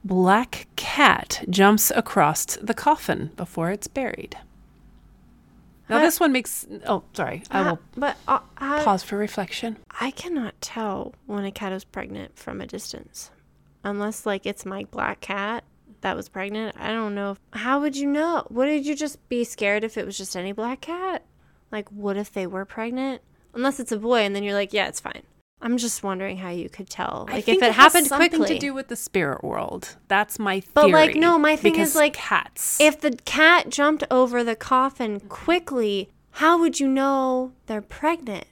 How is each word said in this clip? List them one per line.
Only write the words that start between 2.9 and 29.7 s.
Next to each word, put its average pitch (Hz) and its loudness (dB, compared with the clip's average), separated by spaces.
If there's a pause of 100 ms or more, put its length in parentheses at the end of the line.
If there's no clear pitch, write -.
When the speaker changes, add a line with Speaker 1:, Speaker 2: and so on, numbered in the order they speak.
Speaker 1:
before 170 -4
it's 202 -8
buried. - -8 (1500)
Now, 226 4
Speaker 2:
How 302 8
Speaker 1:
this 320 2
one 320 4
makes, - -4 (200)
oh, 196 -2
sorry. 160 -6
I 190 0
Speaker 2:
How, 294 2
Speaker 1:
will 160 -4 (180)
Speaker 2:
but, 269 -2 (100)
uh, - 2 (160)
how 285 -4
Speaker 1:
pause 196 2
for 202 -6
reflection. 208 -6 (240)
Speaker 2:
I 254 -2
cannot 269 -6
tell - -8 (120)
when 202 -6
a 196 -8
cat 196 -8
is 190 -8
pregnant - -14
from - -12
a - -12
distance. - -14 (520)
Unless, 202 -6
like, 196 -4
it's 202 -8
my 190 -10
black - -6
cat 202 -6 (360)
that 190 -4
was 185 -10
pregnant. 208 -8
I - -8
don't 220 -4
know. 202 -4
If, 196 -12 (140)
how 254 -2
would 285 -2
you 285 -2
know? 302 0
Wouldn't 269 0
you 294 -2
just 294 -8
be 240 -2
scared 208 -2
if 220 -8
it 190 -6
was 196 -10
just 190 -10
any 185 -6
black 233 -6
cat? 359 -6 (480)
Like, 208 -10
what 202 -6
if 208 -8
they 190 -6
were 190 -8
pregnant? 254 -6 (340)
Unless 269 -2
it's 240 -6
a 214 -2
boy, 233 2
and 202 0
then 202 -4
you're 202 -2
like, 202 -2
"Yeah, 202 0
it's - -8
fine." - -12 (400)
I'm 240 0
just 233 -4
wondering 190 -6
how 185 -10
you 175 -8
could - -16
tell. - -6
Speaker 1:
I - -4
Speaker 2:
Like, 214 -6
Speaker 1:
think 226 6
Speaker 2:
if 240 4
it 240 6
Speaker 1:
it 220 6
has 277 10
Speaker 2:
happened 339 6
Speaker 1:
something 302 4
Speaker 2:
quickly. 311 0
Speaker 1:
to - -4
do 277 -6
with 269 -10
the 233 -8
spirit - -4
world. - -8 (120)